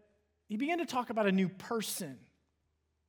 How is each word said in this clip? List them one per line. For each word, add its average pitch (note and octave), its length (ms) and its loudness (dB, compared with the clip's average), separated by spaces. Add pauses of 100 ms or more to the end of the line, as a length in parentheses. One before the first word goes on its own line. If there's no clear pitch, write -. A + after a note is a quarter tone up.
(460)
he G#3+ 100 -6
began D4+ 220 0
to E4+ 60 -2
talk B3 260 -2
about G#3+ 180 4
a F#3+ 40 6
new F#3+ 160 6
person, F#3 680 -6 (920)